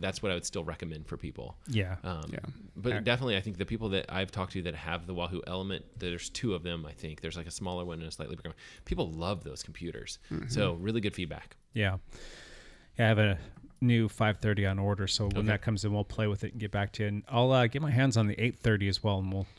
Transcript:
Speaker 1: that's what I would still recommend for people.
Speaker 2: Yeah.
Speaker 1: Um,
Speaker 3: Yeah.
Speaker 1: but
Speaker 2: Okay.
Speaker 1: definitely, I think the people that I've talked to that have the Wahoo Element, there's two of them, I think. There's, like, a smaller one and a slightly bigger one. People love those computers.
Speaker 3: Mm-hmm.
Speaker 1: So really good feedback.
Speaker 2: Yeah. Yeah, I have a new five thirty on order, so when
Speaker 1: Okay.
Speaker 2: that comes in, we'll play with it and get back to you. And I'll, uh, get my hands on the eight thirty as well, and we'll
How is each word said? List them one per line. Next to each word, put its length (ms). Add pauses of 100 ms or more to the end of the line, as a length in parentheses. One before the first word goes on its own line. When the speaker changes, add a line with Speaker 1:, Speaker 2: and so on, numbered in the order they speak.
Speaker 1:
that's 220
what 100
I 20
would 120
still 180
recommend 420
for 100
people. 400 (120)
Speaker 2:
Yeah. 340
Speaker 1:
Um, 300
Speaker 3:
Yeah. 60 (380)
Speaker 1:
but 180
Speaker 2:
Okay. 100
Speaker 1:
definitely, 320
I 60
think 160
the 80
people 240
that 220
I've 200
talked 220
to 80
that 120
have 320
the 80
Wahoo 320
Element, 380 (140)
there's 320
two 240
of 100
them, 220
I 60
think. 280
There's, 160
like, 100
a 60
smaller 320
one 160
and 80
a 20
slightly 240
bigger 140
one. 80 (300)
People 260
love 320
those 180
computers. 560 (140)
Speaker 3:
Mm-hmm. 160
Speaker 1:
So 260
really 280
good 120
feedback. 420 (180)
Speaker 2:
Yeah. 240 (1000)
Yeah, 80
I 20
have 100
a 200 (420)
new 280
five 300
thirty 280
on 120
order, 280
so 220
when 100
Speaker 1:
Okay. 100
Speaker 2:
that 140
comes 220
in, 80
we'll 120
play 220
with 180
it 80
and 80
get 100
back 220
to 100
you. 60
And 200
I'll, 220
uh, 160
get 160
my 80
hands 280
on 80
the 120
eight 200
thirty 280
as 160
well, 160
and 140
we'll 140 (120)